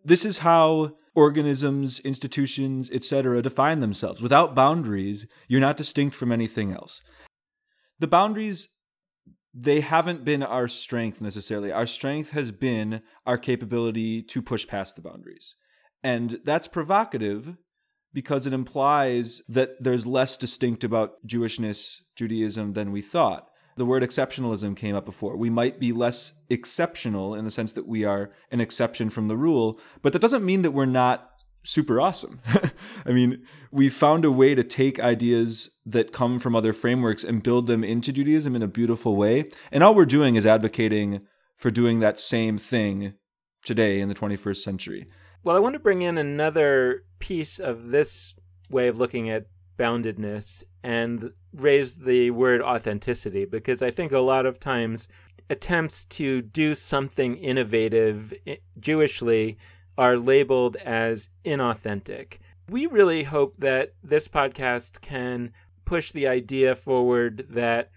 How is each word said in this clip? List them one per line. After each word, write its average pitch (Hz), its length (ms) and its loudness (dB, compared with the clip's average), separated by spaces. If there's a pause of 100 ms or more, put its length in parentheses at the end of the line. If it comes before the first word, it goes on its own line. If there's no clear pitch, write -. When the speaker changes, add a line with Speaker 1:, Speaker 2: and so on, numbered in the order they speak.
Speaker 1:
this 170 220 4
is 208 140 -4
how 160 580 2 (180)
organisms, 143 840 2
institutions, 135 920 -4
et 127 120 -4
cetera, 127 400 0
define 139 380 0
themselves. 107 420 -4
Without 139 320 4
boundaries, 110 720 0 (200)
you're 127 140 2
not 139 160 2
distinct 143 400 -4
from 120 160 -2
anything 110 400 -4
else." - 300 -16 (960)
The 160 80 -2
boundaries, 202 600 0 (840)
they 143 260 2
haven't 160 440 0
been 143 180 0
our 123 240 -2
strength 117 540 -6
necessarily. 101 500 -6
Our 110 160 -2
strength 143 440 -6
has 143 200 -6
been 110 520 -4 (240)
our 123 100 0
capability 113 840 -4
to 123 180 -8
push 113 260 -6
past 98 300 -10
the 85 60 -20
boundaries. - 540 -20 (460)
And 117 400 -4
that's 156 260 -2
provocative 151 880 -4 (560)
because 139 320 -4
it 135 80 -4
implies 131 920 0
that 131 360 -2
there's 123 240 0
less 131 320 0
distinct 120 460 -4
about 110 420 -2
Jewishness, 113 760 -6 (160)
Judaism 110 560 -4
than 101 200 -6
we 101 100 -6
thought. 107 480 -2 (260)
The 123 100 -2
word 127 160 2
exceptionalism 117 760 -4
came 104 180 -6
up 98 120 -4
before. 104 280 -8
We 113 140 -4
might 120 320 0
be 120 140 -2
less 120 400 -4 (160)
exceptional 120 840 -4
in 110 120 -8
the 107 40 -6
sense 110 220 -6
that - 160 -10
we 107 160 -2
are 101 260 -2 (200)
an 123 100 0
exception 113 480 -2
from 107 200 -4
the 110 80 -2
rule, 123 440 0 (220)
but 175 100 2
that 175 80 -2
doesn't 233 240 2
mean 190 160 0
that 165 120 2
we're 139 120 0
not 127 460 0 (340)
super 147 340 0
awesome. - 440 -2 (300)
<laughs> - 340 -18
I 123 60 0
mean, 123 340 4 (240)
we 139 180 6
found 156 380 4
a 147 40 6
way 135 240 6
to 127 80 6
take 131 380 0
ideas 117 680 2 (160)
that 113 260 0
come 123 260 0
from 120 160 -2
other 110 200 2
frameworks 120 500 0
and 113 180 -2
build 120 240 2
them 117 160 2
into 117 300 -2
Judaism 143 420 2
in 117 80 -2
a 107 60 -2
beautiful 113 480 0
way. 113 320 2 (220)
And 139 120 2
all 214 120 10
we're 190 100 8
doing 135 320 4
is 107 80 4
advocating 107 800 2 (340)
for - 140 -2
doing 117 300 2
that 107 180 2
same 113 400 -2
thing 101 560 -2 (500)
today 107 360 0
in 101 100 -4
the 98 40 -6
twenty-first 101 480 -6
century. 98 440 -10 (380)
Speaker 2:
Well, 170 120 2
I 202 40 6
want 247 120 2
to 294 60 -8
bring 185 240 0
in 170 160 -2
another 143 840 0 (160)
piece 165 380 -6
of 120 320 -8
this - 440 -2 (340)
way 127 200 0
of 113 100 -2
looking 120 320 -2
at 110 160 -6 (320)
boundedness 107 840 -4 (220)
and 117 480 -4 (200)
raise 139 440 2
the 127 340 4
word 123 300 4
authenticity, 110 840 -4
because 113 380 -4
I 123 80 2
think 156 220 -4
a 135 60 2
lot 131 280 4
of 127 140 -4
times 117 480 -4 (420)
attempts 160 560 -4
to 135 360 -4
do 151 320 -2
something 135 600 -4
innovative 110 960 0 (140)
i-, 143 120 -10 (220)
Jewishly 117 760 0 (420)
are 123 180 6
labeled 127 600 4
as 113 520 -4 (160)
inauthentic. 110 960 -4 (300)
We 254 180 -4
really 185 380 4
hope 143 340 0
that 135 440 0
this 147 260 0
podcast 135 720 -4
can 123 520 -8 (320)
push 165 280 -4
the 139 160 -2
idea 127 460 2
forward 123 760 0
that 117 460 -2